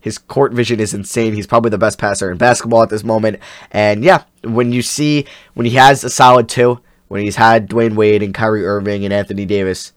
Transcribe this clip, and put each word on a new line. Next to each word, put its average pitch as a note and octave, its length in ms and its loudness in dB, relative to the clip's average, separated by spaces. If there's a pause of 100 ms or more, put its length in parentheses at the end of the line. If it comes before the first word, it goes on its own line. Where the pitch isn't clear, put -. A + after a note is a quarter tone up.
His - 180 -8
court C#3 340 -2
vision A#2 280 -2
is G#2 120 -4
insane. G#2+ 420 -4
He's G2+ 120 -6
probably A#2 240 0
the G#2 80 -4
best G#2+ 200 -2
passer G2 340 -4
in F2+ 40 -8
basketball A#2 460 2
at A2+ 60 2
this G#2+ 160 -6
moment. A2 340 -2 (320)
And G#2 320 0
yeah, F3 200 4 (200)
when A#2+ 300 -2
you B2 100 -2
see, D3 440 -2 (280)
when B2 120 -4
he A#2+ 100 0
has C3+ 260 6
a B2+ 80 -6
solid B2+ 380 4
two, B2 320 0 (260)
when G2+ 160 -8
he's G#2 140 -6
had A2+ 340 4
Dwayne A2+ 240 0
Wade G#2+ 300 2
and G2 100 -8
Kyrie G#2+ 320 -2
Irving G2+ 380 -4
and G2+ 100 -4
Anthony G2+ 300 -4
Davis F#2+ 520 -4